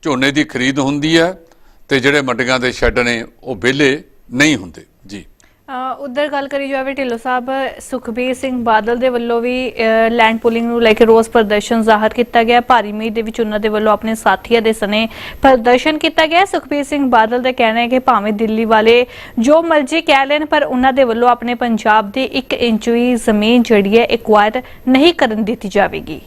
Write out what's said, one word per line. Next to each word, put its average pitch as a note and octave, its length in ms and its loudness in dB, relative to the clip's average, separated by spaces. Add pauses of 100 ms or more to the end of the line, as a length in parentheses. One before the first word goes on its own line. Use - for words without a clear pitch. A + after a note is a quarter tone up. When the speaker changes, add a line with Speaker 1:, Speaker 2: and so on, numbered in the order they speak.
Speaker 1:
ਝੋਨੇ C3+ 280 0
ਦੀ C#3+ 140 0
ਖਰੀਦ C3+ 340 -4
ਹੁੰਦੀ D3 420 0
ਹੈ F#3 180 -2 (500)
ਤੇ C3+ 120 0
ਜਿਹੜੇ C#3+ 200 2
ਮੰਡੀਆਂ B2+ 400 -2
ਦੇ B2 120 -2
ਸ਼ੈੱਡ A#2 260 0
ਨੇ A#2+ 260 -2 (180)
ਉਹ C3 140 -10
ਵਿਹਲੇ C3+ 480 0 (280)
ਨਹੀਂ C#3+ 240 2
ਹੁੰਦੇ। F2+ 300 -12 (200)
ਜੀ। G2 200 -16 (360)
Speaker 2:
ਅ, C4 360 -8
ਉੱਧਰ C#4+ 300 -4
ਗੱਲ C#4 200 -4
ਕਰੀ C#4 200 -6
ਜਾਵੇ C4+ 260 -4
ਢਿੱਲੋਂ B3+ 240 -4
ਸਾਹਿਬ, B3+ 320 -4 (400)
ਸੁਖਬੀਰ B3 440 -6
ਸਿੰਘ B3+ 300 -6
ਬਾਦਲ A3 320 0
ਦੇ B3+ 120 -2
ਵੱਲੋਂ A#3 320 -2
ਵੀ, B3 300 -4
ਅ, - 40 -18 (340)
ਲੈਂਡ A3+ 320 2
ਪੂਲਿੰਗ A#3 260 -2
ਨੂੰ A#3 160 -2
ਲੈ G#3+ 100 4
ਕੇ A3 120 4
ਰੋਸ A3+ 240 4
ਪ੍ਰਦਰਸ਼ਨ A3 540 0
ਜ਼ਾਹਰ A3 320 2
ਕੀਤਾ A#3+ 280 0
ਗਿਆ। A#3+ 180 4
ਭਾਰੀ A3+ 320 0
ਮੀਂਹ A3 200 -6
ਦੇ A3+ 100 -4
ਵਿੱਚ A3 180 -8
ਉਹਨਾਂ G#3+ 200 -2
ਦੇ A3 80 -2
ਵੱਲੋਂ G#3+ 240 0
ਆਪਣੇ A3 220 -2
ਸਾਥੀਆਂ A3 480 0
ਦੇ A3+ 100 0
ਸਣੇ A3 360 -2 (340)
ਪ੍ਰਦਰਸ਼ਨ B3+ 560 2
ਕੀਤਾ D#4+ 280 0
ਗਿਆ। E4+ 180 2
ਸੁਖਬੀਰ D4 400 -4
ਸਿੰਘ C#4 260 -2
ਬਾਦਲ A#3 320 2
ਦਾ B3+ 100 -2
ਕਹਿਣਾ A#3 280 0
ਹੈ A#3+ 80 -2
ਕਿ B3+ 100 0
ਭਾਵੇਂ A3 340 0
ਦਿੱਲੀ A3 320 -2
ਵਾਲੇ A3+ 420 4 (320)
ਜੋ D4 240 4
ਮਰਜ਼ੀ D#4+ 400 0
ਕਹਿ C#4 240 2
ਲੈਣ, D4 180 -2
ਪਰ D4+ 180 0
ਉਹਨਾਂ B3+ 300 0
ਦੇ C4 120 2
ਵੱਲੋਂ A#3+ 240 2
ਆਪਣੇ A#3+ 260 0
ਪੰਜਾਬ A3 560 0
ਦੀ C4 140 -2
ਇੱਕ - 280 -6
ਇੰਚ A3+ 360 -2
ਵੀ A#3+ 260 2
ਜ਼ਮੀਨ A3+ 480 2
ਜਿਹੜੀ G#3 360 2
ਹੈ A#3+ 60 4
ਐਕਵਾਇਰ A3 580 0 (260)
ਨਹੀਂ C#4+ 260 4
ਕਰਨ A3 300 -2
ਦਿੱਤੀ G#3+ 240 -6
ਜਾਵੇਗੀ। E3 580 -2